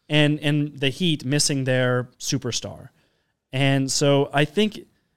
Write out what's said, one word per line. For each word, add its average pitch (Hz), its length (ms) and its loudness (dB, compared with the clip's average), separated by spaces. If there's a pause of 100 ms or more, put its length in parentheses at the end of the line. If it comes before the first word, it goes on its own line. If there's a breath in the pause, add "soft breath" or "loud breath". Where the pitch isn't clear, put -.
And, 151 320 2
and 147 380 -2
the 139 120 0
Heat 160 340 -2
missing 139 400 0
their 127 440 0 (100)
superstar. - 680 -6 (640)
And 135 380 2
so 139 420 2
I 143 120 2
think 208 360 -2 (360)